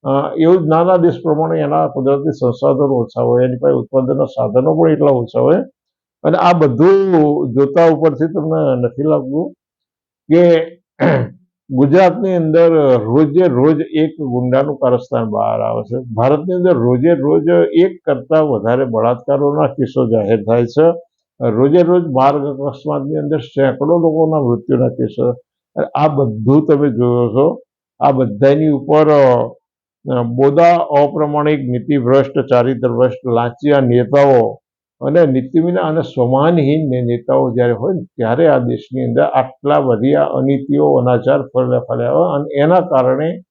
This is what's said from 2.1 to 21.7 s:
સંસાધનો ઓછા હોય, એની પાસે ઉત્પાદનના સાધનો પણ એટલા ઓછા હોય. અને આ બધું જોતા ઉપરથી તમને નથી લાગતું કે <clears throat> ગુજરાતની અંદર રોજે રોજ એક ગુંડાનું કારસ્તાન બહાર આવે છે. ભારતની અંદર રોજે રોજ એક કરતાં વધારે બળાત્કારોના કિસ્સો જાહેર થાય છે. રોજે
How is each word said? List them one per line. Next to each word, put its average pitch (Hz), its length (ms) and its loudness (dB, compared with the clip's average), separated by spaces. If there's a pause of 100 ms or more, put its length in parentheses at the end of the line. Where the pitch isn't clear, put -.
સંસાધનો 135 640 -2
ઓછા 120 280 -4
હોય, 120 220 0
એની 123 140 -4
પાસે 139 160 0
ઉત્પાદનના 135 500 -2
સાધનો 127 500 -2
પણ 165 160 2
એટલા 147 160 0
ઓછા 123 340 0
હોય. 143 160 2 (640)
અને 156 160 0
આ 175 200 2
બધું 151 960 2
જોતા 139 380 2
ઉપરથી 151 360 0
તમને 156 560 -2
નથી 123 200 -6
લાગતું 151 500 -2 (800)
કે 170 340 4 (320)
<clears throat> - 720 -4
ગુજરાતની 180 640 2
અંદર 160 640 2
રોજે 143 500 2
રોજ 143 320 2
એક 156 300 -2 (100)
ગુંડાનું 131 560 -2
કારસ્તાન 123 480 -2
બહાર 107 360 -4
આવે 113 220 -4
છે. 120 320 -10
ભારતની 147 400 0
અંદર 180 180 0
રોજે 127 420 2
રોજ 151 340 0 (240)
એક 185 320 0
કરતાં 147 400 0
વધારે 123 400 0
બળાત્કારોના 135 840 -2
કિસ્સો 127 440 -2
જાહેર 107 320 0
થાય 117 240 0
છે. 156 260 2 (580)
રોજે 143 320 2